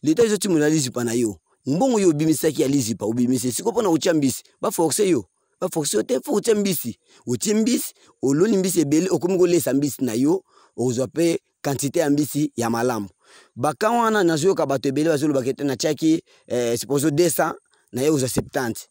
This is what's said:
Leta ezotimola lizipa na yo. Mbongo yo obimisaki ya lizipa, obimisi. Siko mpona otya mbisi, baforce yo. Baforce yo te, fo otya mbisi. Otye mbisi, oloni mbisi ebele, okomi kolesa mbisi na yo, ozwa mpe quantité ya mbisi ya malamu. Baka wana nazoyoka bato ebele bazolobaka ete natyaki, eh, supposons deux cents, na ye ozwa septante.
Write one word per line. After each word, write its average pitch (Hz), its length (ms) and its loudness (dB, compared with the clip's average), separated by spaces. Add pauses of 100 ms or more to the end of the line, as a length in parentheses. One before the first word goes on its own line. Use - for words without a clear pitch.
Leta 160 220 4
ezotimola 185 440 2
lizipa 131 360 0
na 117 80 -2
yo. 117 260 -2 (280)
Mbongo 214 340 2
yo 190 80 4
obimisaki 156 540 0
ya 135 60 2
lizipa, 113 380 -2
obimisi. 123 460 0
Siko 190 180 -4
mpona 214 180 0
otya 165 260 2
mbisi, 139 280 0 (180)
baforce 185 480 0
yo. 135 160 0 (360)
Baforce 170 360 -4
yo 214 60 0
te, 247 180 -2
fo 294 120 -6
otya 214 220 2
mbisi. 196 440 -2 (280)
Otye 123 280 -2
mbisi, 220 400 0 (280)
oloni 165 340 2
mbisi 180 240 0
ebele, 156 300 2
okomi 180 280 0
kolesa 175 360 2
mbisi 139 300 -2
na 113 100 -2
yo, 147 300 0 (320)
ozwa 123 300 -2
mpe 165 340 0 (220)
quantité 139 360 -2
ya 151 120 2
mbisi 143 460 0
ya 113 140 -2
malamu. 117 380 -2 (480)
Baka 147 340 0
wana 220 340 2
nazoyoka 160 420 2
bato 139 220 -2
ebele 147 200 0
bazolobaka 139 400 0
ete 135 160 -4
natyaki, 156 580 0 (240)
eh, 120 320 -2
supposons 139 320 0
deux 160 240 2
cents, 170 200 -2 (380)
na 123 100 -4
ye 151 80 2
ozwa 131 180 0
septante. - 640 -6